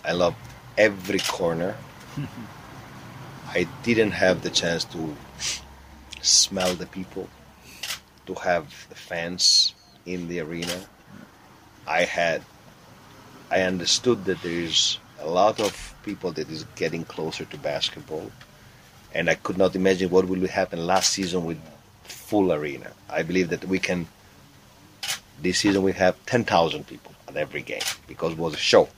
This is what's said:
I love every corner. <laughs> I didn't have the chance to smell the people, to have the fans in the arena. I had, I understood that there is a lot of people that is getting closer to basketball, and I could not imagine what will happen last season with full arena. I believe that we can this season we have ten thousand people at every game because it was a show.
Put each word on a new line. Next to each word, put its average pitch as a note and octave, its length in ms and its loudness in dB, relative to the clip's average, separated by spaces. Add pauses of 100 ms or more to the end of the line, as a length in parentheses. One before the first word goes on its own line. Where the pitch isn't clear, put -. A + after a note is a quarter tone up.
I E2 60 -2
love F2 240 4 (420)
every G2 420 4
corner. E2+ 560 -2 (840)
<laughs> - 840 -16
I F2 200 0 (160)
didn't A2 280 4
have F#2 300 4
the F2 80 -4
chance E2+ 360 0
to D#2+ 300 -6 (1040)
smell F#2 540 2
the F2 100 -8
people, F#2+ 440 -10 (960)
to F#2 100 -8
have E2+ 540 -2
the - 60 -18
fans F2 760 2 (320)
in F2 220 -4
the F2 140 -2
arena. E2+ 440 -6 (1000)
I E2 160 2
had, E2+ 400 0 (1040)
I F#2+ 120 2
understood F#2 640 2
that F2+ 160 -2
there F2 100 -4
is E2+ 480 0 (200)
a D2+ 80 -8
lot G2 320 4
of - 440 -4
people F#2+ 300 -6
that D2+ 160 -6
is D#2 160 -10 (100)
getting E2 300 -2
closer D#2+ 400 -8
to - 120 -14
basketball, D2+ 760 -6 (840)
and E2+ 160 0
I E2 60 4
could - 220 -6
not F#2 180 4
imagine F#2 340 4
what F#2 180 6
will F#2 200 0
happen F2+ 380 -2
last F#2 260 4
season F2+ 340 -2
with D#2+ 120 -4 (460)
full F#2+ 500 2
arena. D2+ 380 -4 (180)
I D#2+ 140 -2
believe F2 260 2
that E2 160 -4
we F#2 140 0
can F2 280 -2 (1300)
this F2+ 180 0
season G2 240 4
we F#2+ 100 4
have F#2 220 4 (100)
ten A#2+ 180 2
thousand E2 440 2
people - 260 -18 (140)
at C2+ 80 -14
every D2 260 -6
game - 200 -8 (260)
because E2 260 -4
it D#2+ 40 -8
was E2 160 -2
a - 40 -8
show. - 400 6